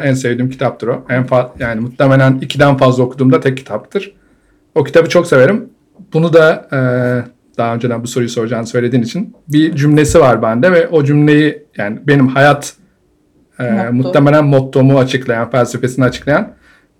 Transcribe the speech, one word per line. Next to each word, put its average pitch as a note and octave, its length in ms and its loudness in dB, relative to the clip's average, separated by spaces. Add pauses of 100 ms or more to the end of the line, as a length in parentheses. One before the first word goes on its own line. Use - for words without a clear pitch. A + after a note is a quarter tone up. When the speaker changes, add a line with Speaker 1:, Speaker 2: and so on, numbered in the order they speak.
Speaker 1:
en C3+ 100 0
sevdiğim B2 360 -4
kitaptır A#2 380 -6
o. - 220 -6
En B2+ 160 0
fa-, B2 220 0 (100)
yani A#2 220 -6
muhtemelen C3+ 640 2
ikiden C#3 340 0
fazla B2+ 280 2
okuduğumda C3+ 360 0
tek C3 160 -2
kitaptır. - 580 -10 (600)
O D3 100 2
kitabı E3 240 2
çok F3 180 0
severim. D3+ 420 2 (440)
Bunu D#3+ 200 0
da, D#3+ 400 2
e, C#3 60 -4 (800)
daha A#2 160 -4
önceden A#2 280 -4
bu A#2+ 40 -10
soruyu A#2+ 240 -4
soracağını A2+ 360 -6
söylediğin A#2+ 360 -2
için - 340 -8 (120)
bir D3+ 280 0
cümlesi D3 440 4
var A#2 220 4
bende A#2+ 300 0
ve E3 160 2
o D#3 160 0
cümleyi D3 600 2 (100)
yani G#2+ 300 -6
benim C#3 220 4
hayat, C#3 440 2 (880)
e, - 100 -8
Speaker 2:
Motto. A#2 220 -2
Speaker 1:
muhtemelen C#3+ 520 2
mottomu C3+ 540 2
açıklayan, A#2+ 520 -2
felsefesini B2 540 -2
açıklayan C#3+ 480 -2 (480)